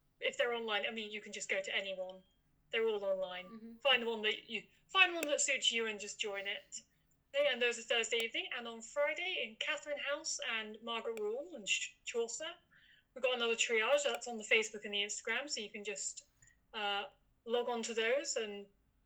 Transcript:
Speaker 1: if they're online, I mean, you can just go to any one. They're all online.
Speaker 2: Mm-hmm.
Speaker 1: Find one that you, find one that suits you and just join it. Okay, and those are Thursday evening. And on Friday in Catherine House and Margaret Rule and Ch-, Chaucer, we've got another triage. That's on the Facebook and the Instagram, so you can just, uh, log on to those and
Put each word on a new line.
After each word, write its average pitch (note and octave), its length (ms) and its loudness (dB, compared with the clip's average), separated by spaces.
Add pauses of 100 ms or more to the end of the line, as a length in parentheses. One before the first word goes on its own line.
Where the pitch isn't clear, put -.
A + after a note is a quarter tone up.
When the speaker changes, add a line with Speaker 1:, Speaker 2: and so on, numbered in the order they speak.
(200)
Speaker 1:
if - 160 0
they're A#3+ 180 2
online, A3 340 0
I A#3 40 -4
mean, G#3+ 180 -6
you G#3 100 -6
can G#3 120 -14
just G#3 160 -8
go G3 140 2
to - 140 -2
any G3 200 -2
one. F#3 200 -6 (560)
They're A3+ 140 4
all G#3 180 2
online. F#3 400 -2
Speaker 2:
Mm-hmm. A3+ 280 -14 (100)
Speaker 1:
Find B3 240 6
one A3 160 -2
that G#3+ 260 0
you, A3 140 -6 (300)
find F#4 220 8
one D#4+ 140 0
that C#4+ 120 2
suits - 320 4
you A3+ 140 2
and G#3 140 -4
just G#3 200 -10
join G3 260 -4
it. - 360 -8 (520)
Okay, C#4+ 180 6
and A#3+ 80 0
those A#3+ 180 2
are A3+ 40 -10
Thursday A#3 420 2
evening. D#4+ 220 -2 (120)
And A#3 80 -8
on A3+ 140 -8
Friday D4 680 0
in A3 140 -12
Catherine D4 380 -2 (140)
House D#4 280 -4 (200)
and G#3+ 240 -8
Margaret A3+ 360 -4
Rule A#3 340 -2
and G#3 120 -8
Ch-, - 280 0 (120)
Chaucer, A#3 400 -4 (680)
we've B3 100 -12
got B3 120 4
another A#3 180 2
triage. A#3+ 500 4
That's A#3 240 -2
on A#3 100 -6
the G#3 60 -8
Facebook A3 400 2
and G3+ 100 -6
the G3+ 80 0
Instagram, A#3 480 -2
so A#3+ 100 -4
you G3+ 80 -6
can G#3 160 -10
just, - 400 -6 (500)
uh, G4+ 280 0 (420)
log A#3+ 240 2
on A#3+ 140 0
to A3+ 120 -4
those A#3 420 2
and G3+ 280 -4 (420)